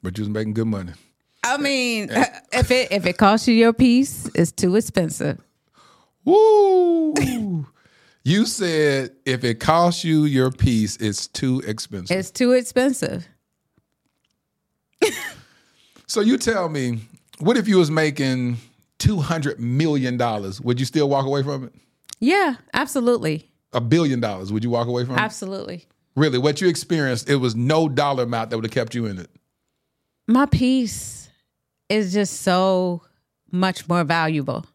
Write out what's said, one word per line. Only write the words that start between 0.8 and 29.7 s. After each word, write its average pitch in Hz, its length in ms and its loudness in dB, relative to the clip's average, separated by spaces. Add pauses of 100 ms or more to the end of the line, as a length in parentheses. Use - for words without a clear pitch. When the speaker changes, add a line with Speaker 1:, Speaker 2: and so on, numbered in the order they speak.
Speaker 2:
I 247 140 -2
mean, 254 520 -2
Speaker 1:
Yeah. - 380 -2
Speaker 2:
<laughs> - 60 -12
if 247 180 0
it, 247 220 2
if 190 120 -2
it 180 140 0
costs 214 300 4
you 233 60 6
your 226 180 6
peace, 254 600 2
it's 170 200 2
too 180 240 0
expensive. 151 640 -2 (840)
Speaker 1:
Woo! 330 1500 4
<laughs> - 40 -20 (480)
You 196 220 2
said, 151 680 0 (120)
"If 127 200 -2
it 117 160 -2
costs 170 440 2
you 160 220 2
your 131 240 2
peace, 113 480 0
it's 107 280 -4
too 131 400 -4
expensive." 107 520 -8
Speaker 2:
It's 185 120 -8
too 247 220 0
expensive. 247 760 -2 (1800)
<laughs> 427 60 2 (960)
Speaker 1:
So - 140 -4
you 233 180 2
tell 196 300 -2
me, 127 300 -4 (400)
what 202 180 2
if 214 120 0
you 190 100 6
was 160 120 4
making 135 680 0 (420)
two 208 220 2
hundred 143 400 -4
million 127 560 0
dollars? 104 440 -4
Would 123 200 -2
you 131 60 -2
still 147 220 0
walk 139 160 0
away 139 200 -2
from 139 200 -8
it? 120 80 -20 (460)
Speaker 2:
Yeah, 311 380 2 (180)
absolutely. 240 760 -2 (240)
Speaker 1:
A 127 80 0
billion 135 400 2
dollars, 101 320 -6
would 107 120 -2
you 120 60 -2
walk 117 180 0
away 123 160 -2
from 127 100 -8
it? 135 60 2
Speaker 2:
Absolutely. 196 680 -8 (300)
Speaker 1:
Really? 135 220 2
What 143 220 0
you 185 80 2
experienced, 143 640 -2
it 143 60 4
was 123 180 0
no 151 340 2
dollar 139 360 0
amount 113 260 -6
that 117 60 -4
would 113 80 -4
have 110 80 -6
kept 117 220 -4
you 117 120 -4
in 98 120 -8
it? 87 120 -16 (960)